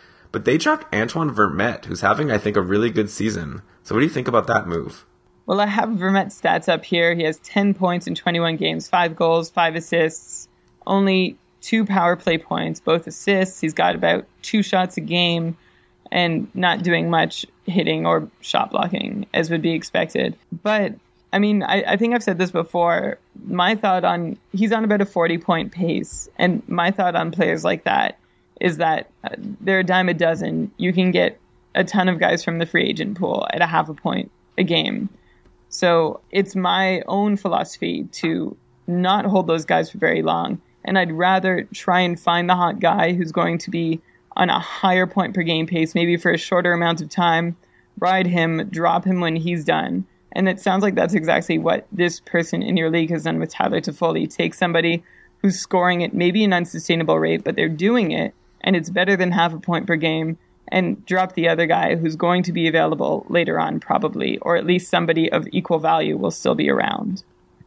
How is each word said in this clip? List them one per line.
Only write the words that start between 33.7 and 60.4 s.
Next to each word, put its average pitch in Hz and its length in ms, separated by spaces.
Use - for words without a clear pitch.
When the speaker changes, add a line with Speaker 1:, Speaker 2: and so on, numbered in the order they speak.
Speaker 2:
a 156 60
point - 380
a 185 80
game. 165 440
So 165 520
it's 196 240
my 185 500
own 202 300
philosophy - 760
to 165 440
not 180 400
hold 190 200
those 165 200
guys 165 240
for - 80
very 160 240
long. 165 380
And 190 140
I'd 175 140
rather 185 640
try 180 260
and 175 180
find 175 300
the 180 80
hot 175 240
guy 175 320
who's 175 180
going 170 280
to - 120
be 165 300
on 175 160
a - 80
higher 185 480
point 185 280
per 185 80
game 160 240
pace, 160 280
maybe 170 220
for 170 160
a 165 60
shorter 180 340
amount 170 280
of 156 100
time, 170 460
ride 185 280
him, 165 440
drop 170 340
him 185 160
when 165 160
he's 165 280
done. 170 420
And 190 160
it 190 100
sounds 196 240
like 196 120
that's 170 200
exactly 160 440
what 160 340
this 175 280
person 170 420
in 185 140
your 165 140
league 165 200
has 160 140
done 165 140
with 160 120
Tyler - 300
Toffoli. 160 520
Take 165 220
somebody 170 500
who's 190 160
scoring 180 440
at - 120
maybe 180 300
an 196 80
unsustainable 165 640
rate, 160 260
but 160 120
they're 165 120
doing 180 440
it, 160 220
and 190 140
it's 165 160
better 185 260
than 180 160
half 170 200
a 160 60
point 170 280
per 170 100
game, 160 420